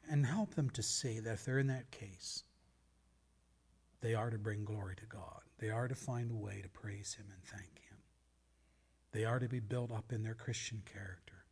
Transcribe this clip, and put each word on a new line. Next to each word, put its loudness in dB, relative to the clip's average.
And 6
help 2
them 4
to 0
see 2
that 0
if -2
they're 6
in 6
that 0
case, -8
they 4
are 2
to 0
bring 0
glory -2
to -12
God. -10
They 0
are 2
to 0
find 0
a 0
way -2
to -8
praise -6
him -10
and -14
thank -12
him. -20
They 4
are 6
to 2
be 2
built 0
up -2
in 2
their -2
Christian -2
character. -10